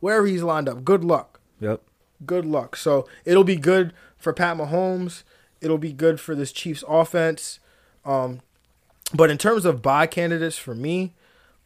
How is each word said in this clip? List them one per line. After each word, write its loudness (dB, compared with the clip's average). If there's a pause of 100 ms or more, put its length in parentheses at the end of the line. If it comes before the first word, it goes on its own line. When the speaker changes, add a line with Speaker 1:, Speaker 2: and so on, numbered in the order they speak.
Speaker 1:
wherever 2
he's 0
lined 0
up. -6
Good 4
luck. 0 (220)
Speaker 2:
Yep. -4 (440)
Speaker 1:
Good -2
luck. -4
So 0 (180)
it'll 6
be 2
good 2 (240)
for -4
Pat -2
Mahomes. -4 (380)
It'll 0
be -8
good 2
for -10
this -6
Chiefs -10
offense. 0 (460)
Um, -4 (720)
but 6
in -2
terms 0
of 2
buy 2
candidates -4
for -12
me, -4 (520)